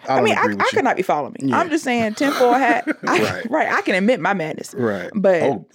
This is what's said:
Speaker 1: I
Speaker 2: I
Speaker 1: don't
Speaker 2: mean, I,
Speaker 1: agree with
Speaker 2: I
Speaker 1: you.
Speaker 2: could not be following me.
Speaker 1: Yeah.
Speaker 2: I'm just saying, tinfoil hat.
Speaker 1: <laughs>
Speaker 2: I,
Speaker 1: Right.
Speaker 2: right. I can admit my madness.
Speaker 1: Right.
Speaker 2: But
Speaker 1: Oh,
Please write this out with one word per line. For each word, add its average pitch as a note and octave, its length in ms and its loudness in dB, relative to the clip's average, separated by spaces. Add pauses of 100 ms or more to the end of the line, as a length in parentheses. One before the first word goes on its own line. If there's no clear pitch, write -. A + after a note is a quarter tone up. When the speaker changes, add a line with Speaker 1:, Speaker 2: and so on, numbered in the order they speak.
Speaker 1:
I C3 60 0
Speaker 2:
I - 20 2
Speaker 1:
don't - 80 2
Speaker 2:
mean, G#3+ 140 2
I, - 40 0
Speaker 1:
agree - 140 0
with G3 60 -4
Speaker 2:
I - 60 2
Speaker 1:
you. C5 100 0
Speaker 2:
could C4+ 80 0
not A3+ 100 2
be - 80 -4
following D3 380 -2
me. C3+ 80 -2
Speaker 1:
Yeah. C4 100 2
Speaker 2:
I'm F4 100 -2
just D#4+ 140 -2
saying, A#3 300 0
tinfoil C4 400 2
hat. B3 340 2 (100)
Speaker 1:
<laughs> - 100 -8
Speaker 2:
I, D4+ 140 2
Speaker 1:
Right. - 300 -2
Speaker 2:
right. D4+ 220 0
I D#4+ 80 0
can E4 140 0
admit G#3+ 260 2
my D4 120 0
madness. D#3+ 400 -6
Speaker 1:
Right. G#2+ 400 -2
Speaker 2:
But F#3 300 2
Speaker 1:
Oh, C#3 320 0